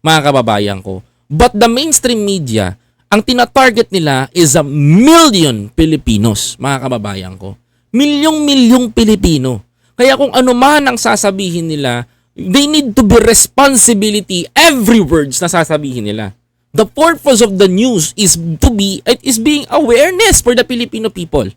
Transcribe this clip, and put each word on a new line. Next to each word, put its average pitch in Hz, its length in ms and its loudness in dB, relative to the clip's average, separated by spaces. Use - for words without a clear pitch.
mga 151 320 2
kababayan 104 480 -2
ko. 95 240 -12
But 196 240 0
the 208 160 2
mainstream 247 560 -2
media, 123 500 -4
ang 214 80 2
tinatarget 240 720 0
nila 143 400 -2
is 170 240 2
a 156 80 0
million 156 1120 2
Filipinos, 117 800 -2
mga 135 320 -6
kababayan 98 480 -8
ko. 95 180 -16
Milyong-milyong 277 1040 2
Pilipino. 165 640 0
Kaya 262 240 2
kung 269 160 -2
ano 254 240 2
man 285 320 2
ang 240 80 -4
sasabihin 190 720 -4
nila, 127 400 -4
they 196 320 -2
need 285 320 -2
to 247 80 2
be 220 160 4
responsibility 214 1400 0
every 233 480 4
words 143 400 0
na 170 80 -2
sasabihin 147 560 -2
nila. 104 240 -8
The 214 160 -2
purpose 285 560 2
of 196 160 -2
the 196 80 4
news 196 480 -2
is 175 240 -2
to 165 320 -2
be, 196 320 -4
it - 160 -2
is 240 160 -4
being 285 320 -2
awareness 311 720 2
for 247 160 0
the 247 80 2
Filipino 226 480 -6
people. 156 320 -4